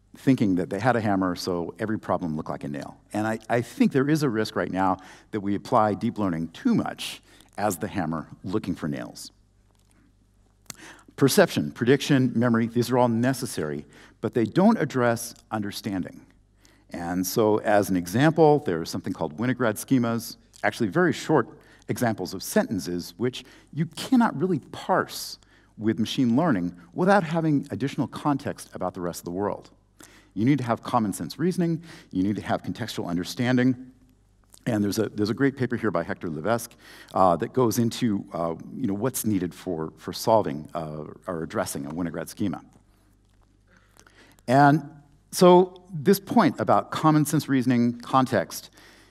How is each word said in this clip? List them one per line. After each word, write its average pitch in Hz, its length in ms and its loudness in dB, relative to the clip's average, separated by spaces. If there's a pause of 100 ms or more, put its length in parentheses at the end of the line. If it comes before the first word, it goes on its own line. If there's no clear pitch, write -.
(180)
thinking 120 380 2
that 87 140 0
they 98 100 -4
had 120 160 2
a 117 60 0
hammer, 95 340 0
so 87 440 -4
every 110 180 -4
problem 87 380 -4
looked 78 140 -6
like 71 140 -8
a 85 40 -8
nail. 71 300 -12 (160)
And 107 140 -2
I, 110 200 -4
I 120 140 0
think 202 300 0
there 143 180 2
is 151 140 2
a 143 60 2
risk 107 260 -2
right 92 160 -2
now 92 260 2 (340)
that 110 80 -4
we 101 160 -2
apply 107 380 2
deep 110 240 -4
learning 85 320 -2
too - 240 -2
much - 480 -4 (360)
as 101 200 0
the 104 100 -4
hammer, 82 400 -4 (160)
looking 110 320 -4
for - 120 -6
nails. 65 440 -8 (1800)
Perception, 139 560 4
prediction, 131 640 2
memory, 113 320 2
these 120 220 -2
are 127 80 0
all 123 100 4
necessary, 113 800 -2 (360)
but 110 120 -4
they 113 120 2
don't 190 340 4
address 120 560 0 (160)
understanding. 101 720 -6 (640)
And 90 340 -4
so 107 340 4
as 104 320 2
an 95 40 0
example, 147 720 4
there's 82 240 -4
something - 240 -8
called 80 240 -6
Winograd 123 380 0
schemas, 117 640 -2 (260)
actually - 260 0
very 170 240 2
short - 340 0 (400)
examples 107 460 -2
of 95 80 -10
sentences 87 760 -2
which 120 280 -6 (280)
you 151 120 -2
cannot - 540 0
really 175 200 0
parse - 800 -4 (400)
with 110 220 0
machine 117 360 0
learning 113 400 0 (180)
without 196 300 4
having 160 460 0
additional 123 380 -4
context - 680 -4
about 90 220 -6
the 92 60 -8
rest 87 180 -6
of - 60 -12
the 85 60 -8
world. 95 380 -4 (640)
You 104 100 0
need 143 140 4
to 127 40 -4
have 117 200 -2
common 110 280 0
sense - 280 -8
reasoning, 170 440 0 (280)
you 92 100 -2
need 101 140 0
to 95 80 -6
have 92 180 -2
contextual 98 460 -8
understanding, 123 840 0 (760)
and 104 160 0
there's 101 160 -2
a, 104 100 0
there's 104 220 -2
a - 20 -2
great 135 240 0
paper 120 180 -4
here 110 140 -2
by 85 140 0
Hector - 260 -10
Levesque, 85 420 -4 (420)
uh, 92 240 6
that 80 140 -4
goes 120 280 2
into, 113 520 0
uh, 85 220 -4 (220)
you - 120 -4
know, 98 60 -2
what's 117 320 -4
needed 90 280 -2
for, 80 440 -6
for - 160 -10
solving, 87 640 0
uh, 78 300 -8 (220)
or 82 160 -6
addressing 92 440 -6
a - 20 -10
Winograd 82 400 -8
schema. - 340 -6 (1800)
And 143 400 6 (440)
so 180 600 6
this 185 280 2
point - 400 2
about 101 320 2
common 156 340 4
sense 147 240 -2
reasoning, 120 500 2
context, - 720 0 (400)